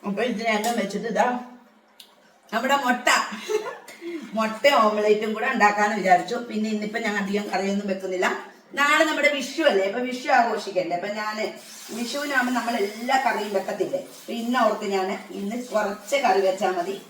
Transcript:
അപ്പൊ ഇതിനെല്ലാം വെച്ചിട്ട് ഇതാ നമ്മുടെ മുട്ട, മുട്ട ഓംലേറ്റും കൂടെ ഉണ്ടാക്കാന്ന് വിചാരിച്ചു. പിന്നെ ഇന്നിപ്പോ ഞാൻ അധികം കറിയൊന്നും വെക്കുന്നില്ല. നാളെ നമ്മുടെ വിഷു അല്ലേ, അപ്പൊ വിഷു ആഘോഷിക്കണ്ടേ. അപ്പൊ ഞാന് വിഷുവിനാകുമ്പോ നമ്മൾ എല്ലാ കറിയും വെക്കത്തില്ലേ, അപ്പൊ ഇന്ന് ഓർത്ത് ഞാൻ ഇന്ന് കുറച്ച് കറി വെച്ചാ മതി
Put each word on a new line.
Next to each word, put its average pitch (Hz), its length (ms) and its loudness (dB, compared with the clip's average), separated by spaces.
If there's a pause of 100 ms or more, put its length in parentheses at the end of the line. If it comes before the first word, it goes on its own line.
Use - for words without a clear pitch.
അപ്പൊ 202 220 -2
ഇതിനെല്ലാം 220 500 0
വെച്ചിട്ട് 202 340 -4
ഇതാ 208 120 4 (1300)
നമ്മുടെ 262 320 2
മുട്ട, 240 220 0 (1300)
മുട്ട 214 260 -2 (200)
ഓംലേറ്റും 208 520 4
കൂടെ 220 200 -2
ഉണ്ടാക്കാന്ന് 208 440 4
വിചാരിച്ചു. 185 380 4 (100)
പിന്നെ 214 280 -2
ഇന്നിപ്പോ 208 300 -4
ഞാൻ 208 160 -2
അധികം 202 300 -2
കറിയൊന്നും 196 400 0
വെക്കുന്നില്ല. 185 360 -2 (520)
നാളെ 302 300 6
നമ്മുടെ 294 280 2
വിഷു 269 240 -4 (100)
അല്ലേ, 190 180 2
അപ്പൊ 240 200 -4
വിഷു 254 180 -8 (120)
ആഘോഷിക്കണ്ടേ. 202 580 0
അപ്പൊ 196 120 -6 (100)
ഞാന് 214 260 -4 (520)
വിഷുവിനാകുമ്പോ 254 600 0
നമ്മൾ 233 160 -2 (140)
എല്ലാ 247 300 0 (100)
കറിയും 208 300 -2
വെക്കത്തില്ലേ, 190 440 -2 (160)
അപ്പൊ - 240 -10
ഇന്ന് 240 240 0
ഓർത്ത് 208 300 0
ഞാൻ 190 120 0 (320)
ഇന്ന് 202 180 -6 (140)
കുറച്ച് 208 540 -2
കറി 381 220 4
വെച്ചാ 190 320 2
മതി 370 180 -4 (120)